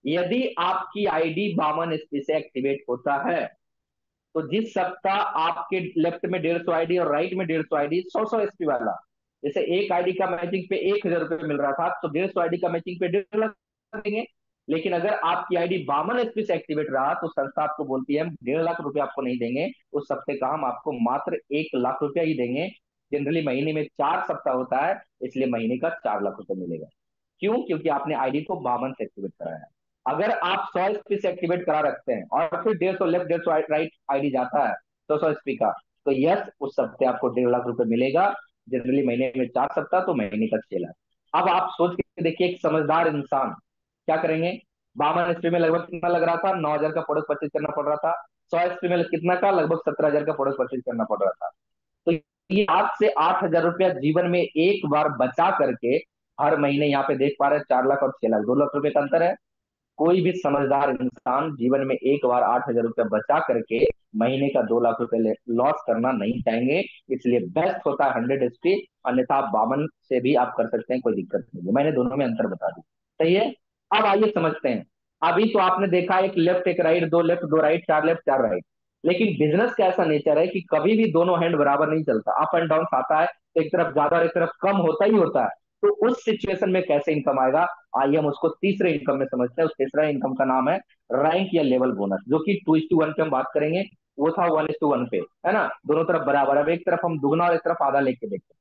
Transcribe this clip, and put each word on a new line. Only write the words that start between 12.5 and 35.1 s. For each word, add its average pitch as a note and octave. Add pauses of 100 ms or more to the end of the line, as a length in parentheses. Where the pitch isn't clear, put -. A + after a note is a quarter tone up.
का F3
matching F3
पे F3+
डेढ़ G3+
लाख A3 (420)
देंगे। G#3 (420)
लेकिन D#3+
अगर F#3
आपकी F3
आईडी E3+
बामन D#3
एसपी A3+
से F#3+
activate D3+
रहा, C3+
तो E3
संस्था C#3
आपको D3+
बोलती C3
है, D3+
"हम D#3+
डेढ़ D3
लाख E3+
रुपए D3
आपको C#3
नहीं B2
देंगे, B2+ (220)
उस C#3+
हफ्ते C#3+
का C3
हम D3
आपको B2
मात्र C3 (140)
एक D#3
लाख B2+
रुपया D3
ही D#3+
देंगे।" C3 (420)
Generally D3
महीने C#3
में D3+
चार D3
सप्ताह -
होता C3
है, F#3+ (200)
इसलिए C3
महीने A#2+
का -
चार G#2
लाख G2
रुपए G2
मिलेगा। E2+ (520)
क्यों? A3+
क्योंकि D#3
आपने D3
आईडी C3
को F3+
बामन B2+
से A#2
activate F#2+
कराया E2
है। D2+ (400)
अगर D3+
आप F#3
सौ F3+
एसपी G3+
से G3+
activate F3
करा D3+
रखते C#3
हैं G2
और D#3
फिर A3
डेढ़ F3+
सौ F#3+
left, F3
डेढ़ E3+
सौ E3+
राइट D#3 (200)
आईडी C#3
जाता C3
है, G2+
सौ, -